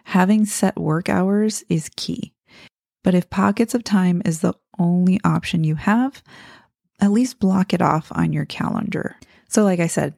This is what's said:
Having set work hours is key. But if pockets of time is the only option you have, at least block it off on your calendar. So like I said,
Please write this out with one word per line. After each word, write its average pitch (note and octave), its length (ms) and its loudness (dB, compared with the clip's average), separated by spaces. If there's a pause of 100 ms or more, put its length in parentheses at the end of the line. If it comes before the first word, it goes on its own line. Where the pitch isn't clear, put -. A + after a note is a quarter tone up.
Having G3+ 420 2
set - 340 -2
work D#3+ 300 -2
hours G3+ 580 0
is E3 260 -2
key. - 380 -8 (720)
But F#3 100 2
if F3+ 140 0
pockets G3+ 460 0
of A#3 100 -2
time F3+ 400 0
is D#3+ 160 -2
the F#3 140 0 (240)
only F3+ 460 2
option E3 380 0
you D#3 120 0
have, A#3 480 -2 (800)
at G3+ 80 4
least B3 280 0
block F#3+ 360 0
it F3+ 80 0
off D#3 300 -2
on - 200 -2
your D3+ 140 -4
calendar. - 720 -6 (360)
So G#3+ 120 2
like F#3 160 2
I E3+ 60 0
said, D3+ 320 -4